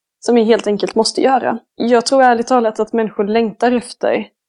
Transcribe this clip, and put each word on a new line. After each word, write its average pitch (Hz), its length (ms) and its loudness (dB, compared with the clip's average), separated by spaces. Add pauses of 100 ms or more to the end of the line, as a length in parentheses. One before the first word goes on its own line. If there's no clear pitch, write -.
(200)
som 240 160 0
vi 233 80 4
helt 214 240 2
enkelt 202 280 -4
måste - 260 -2
göra. 247 380 0 (160)
Jag 233 300 0
tror 269 180 2
ärligt 240 240 2
talat 226 320 0
att 214 140 -4
människor 220 300 -2
längtar 226 480 0
efter - 560 -4 (220)